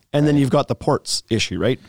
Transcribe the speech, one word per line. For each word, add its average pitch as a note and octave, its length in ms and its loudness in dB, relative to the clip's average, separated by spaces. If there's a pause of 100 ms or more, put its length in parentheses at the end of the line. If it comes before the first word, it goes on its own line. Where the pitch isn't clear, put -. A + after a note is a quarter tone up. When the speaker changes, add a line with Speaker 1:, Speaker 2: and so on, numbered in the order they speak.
(140)
Speaker 1:
And D3 120 2
then D3 80 2
Speaker 2:
Right. C#3+ 60 4
Speaker 1:
you've C3+ 100 2
got C#3+ 160 2
the A#2 80 -4
ports - 560 -2
issue, G2 280 -2
right? A2 200 0 (100)